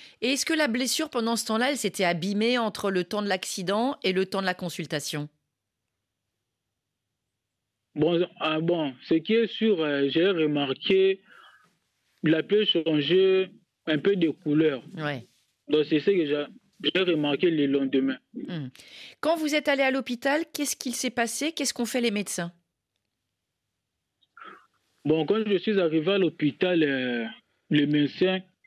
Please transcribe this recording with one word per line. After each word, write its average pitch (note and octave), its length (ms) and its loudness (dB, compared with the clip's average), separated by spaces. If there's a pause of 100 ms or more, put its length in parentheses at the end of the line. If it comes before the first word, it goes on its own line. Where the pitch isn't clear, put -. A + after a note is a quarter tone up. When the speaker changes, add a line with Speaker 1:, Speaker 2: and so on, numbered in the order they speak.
(220)
Speaker 1:
Et B3 100 0
est-ce C#4 140 -2
que D#4+ 80 0
la D#4 140 2
blessure, B3+ 420 -2
pendant A#3 260 -2
ce - 80 -6
temps-là, A3+ 260 0
elle D4 60 -2
s'était G3+ 280 -2
abîmée G3+ 520 0
entre G#3+ 340 -2
le F3+ 140 0
temps G#3 160 -6
de G3+ 80 -4
l'accident G3+ 760 -2
et F#3+ 120 0
le F#3+ 100 0
temps F#3+ 160 -4
de F#3+ 60 -4
la F3+ 80 0
consultation ? D#3 720 -8 (2750)
Speaker 2:
Bon, E3+ 320 2 (140)
ah, D#3 200 -2
bon, D#3+ 340 0 (120)
ce - 80 2
qui D#3+ 200 2
est A3+ 120 4
sûr, G#3+ 340 0
euh, C#3+ 280 2
j'ai E3 200 2
remarqué E3 920 2 (1000)
la D#3 200 2
plaie G#3 220 2
changer F3+ 840 2 (360)
un D#3 120 2
peu G3 180 2
de E3+ 140 2
couleur. D3 520 2 (140)
Speaker 1:
Ouais. D3 300 -6 (420)
Speaker 2:
Donc, D3+ 220 2
c'est D#3 100 2
ce C#3+ 100 -8
que F3+ 160 2
j'ai, D3 180 -2 (500)
j'ai F#3 80 0
remarqué D#3 480 0
le D3+ 160 2
lendemain. C3+ 500 0 (160)
Speaker 1:
Hmm. D3+ 360 -8 (520)
Quand D#4+ 160 0
vous D4+ 180 -2
êtes D4 140 -2
allé C#4 140 2
à C4+ 80 2
l'hôpital, C4+ 540 -2 (100)
qu'est-ce C#4+ 200 -4
qu'il B3 200 -8
s'est B3+ 160 -4
passé ? A#3+ 420 -4
Qu'est-ce D4 220 -4
qu'ont A#3+ 120 -6
fait B3 140 -4
les A#3 100 0
médecins ? F#3 400 -6 (2500)
Speaker 2:
Bon, D#3 220 2
quand G#3+ 200 2
je G3+ 120 2
suis G#3 200 0
arrivé D#3+ 340 2
à G3+ 60 2
l'hôpital, E3+ 640 0
euh, B2+ 440 -2 (440)
le D3 160 4
médecin D3+ 540 0 (260)